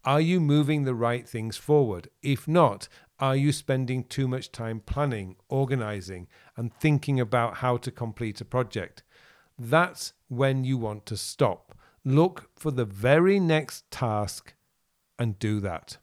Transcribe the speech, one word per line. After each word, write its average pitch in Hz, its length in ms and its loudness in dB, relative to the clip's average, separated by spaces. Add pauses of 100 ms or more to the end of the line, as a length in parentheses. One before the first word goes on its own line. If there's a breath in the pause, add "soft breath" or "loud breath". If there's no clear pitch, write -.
Are 143 180 2
you 175 180 4
moving 147 440 4
the 131 120 -2
right 120 320 -2
things 113 300 -6
forward? 123 520 2 (140)
If 139 240 -2
not, 151 400 4 (320 soft breath)
are 135 160 2
you 143 160 2
spending 131 520 -2
too 135 240 -4
much 127 240 -6
time 113 320 -8
planning, 110 520 -4 (120)
organizing, 107 800 -2 (300 soft breath)
and 117 160 -6
thinking 143 460 2
about 117 380 0
how 123 200 0
to 123 140 -6
complete 113 500 -8
a 98 40 -10
project? 110 580 -6 (560 soft breath)
That's 156 540 0 (140)
when 135 360 0
you 131 160 0
want 107 280 -6
to 107 100 -6
stop. - 580 -2 (280 soft breath)
Look 156 520 2
for 156 160 -4
the 123 120 -2
very 139 560 4
next 156 520 0
task 107 640 -4 (640)
and 113 180 -2
do 107 220 0
that. 90 440 -6